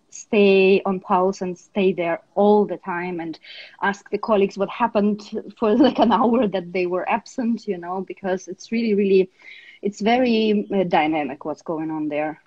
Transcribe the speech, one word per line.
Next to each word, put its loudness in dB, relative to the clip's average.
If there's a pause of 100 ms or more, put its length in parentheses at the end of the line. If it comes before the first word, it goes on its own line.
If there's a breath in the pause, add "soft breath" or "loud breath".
stay 4
on -2
pulse 0
and -6
stay -2
there -4 (140)
all 4
the -8
time -8
and -10 (420 loud breath)
ask -4
the -4
colleagues 0
what -4
happened 0 (360)
for, 2
<laughs> 6
like, 0
an 4
hour 2
that -6
they -2
were -4
absent, -4
you -4
know, -8
because -6
it's -14
really, 0
really, 2 (520 loud breath)
it's -6
very, 2
uh, 2
dynamic 0
what's -6
going -6
on -4
there. -4